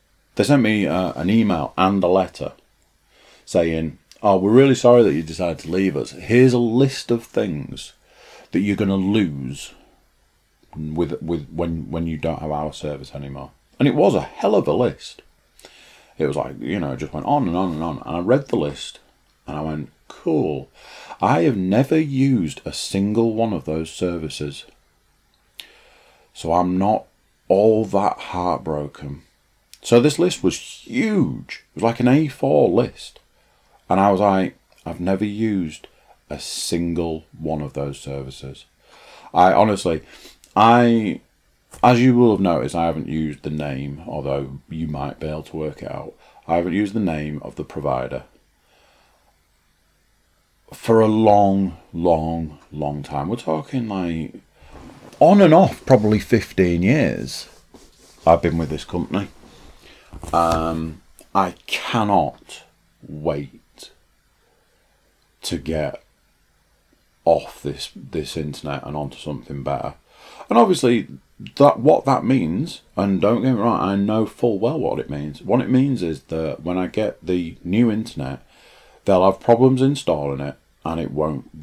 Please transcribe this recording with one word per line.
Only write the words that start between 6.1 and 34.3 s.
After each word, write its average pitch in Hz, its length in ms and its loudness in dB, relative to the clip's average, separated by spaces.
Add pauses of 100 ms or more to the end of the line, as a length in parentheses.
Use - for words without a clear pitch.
Here's 123 420 4
a 123 60 2
list 120 520 0
of 117 140 -2
things - 680 -6 (600)
that 90 100 0
you're 101 160 -2
gonna 98 180 0
lose 85 800 -2 (1040)
with, 78 440 -4
with, 80 280 -6
when, 82 420 -6
when 85 160 -4
you 80 80 -4
don't 78 240 -4
have 76 120 -8
our 76 200 -6
service 71 420 -12
anymore." 69 380 -12 (280)
And 139 80 4
it - 80 0
was 151 200 2
a 104 60 0
hell - 340 -2
of 196 100 2
a - 60 -2
list. - 520 -4 (920)
It 76 100 0
was 69 100 -2
like, 67 240 -6
you 80 180 -4
know, 71 140 -4
it 65 60 -10
just 76 140 -10
went 76 120 -8
on 135 220 0
and 85 100 -2
on 92 160 -2
and 78 100 -6
on. 76 220 -8
And 78 100 -8
I 87 40 -4
read 123 280 0
the - 80 -2
list 73 440 -6 (460)
and 73 120 -10
I 76 40 -6
went, 76 280 -8 (180)
"Cool. 90 640 -4 (520)
I 135 200 2
have 139 160 2
never 110 420 2
used 131 640 0
a - 80 -10
single 107 640 0
one 110 180 0
of 78 140 -6
those 80 260 -4
services. 78 720 -6 (1700)
So 82 200 -4
I'm 90 240 2
not 101 300 0 (420)
all 110 340 4
that 98 360 0
heartbroken." 76 1040 -6 (580)
So 120 200 6
this 143 180 2
list 180 240 0
was 87 140 0
huge. - 1080 -4 (100)
It - 20 -18
was 104 80 -4
like 117 180 0
an 123 80 4
A 147 180 4
four 139 400 2
list. - 540 -2 (680)
And 95 80 2
I 101 140 4
was 95 80 2
like, 95 380 2 (280)